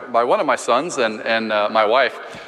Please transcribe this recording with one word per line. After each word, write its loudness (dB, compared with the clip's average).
by 2
one 2
of -2
my 2
sons 0
and, -2
and, -2
uh, 2
my 2
wife, 2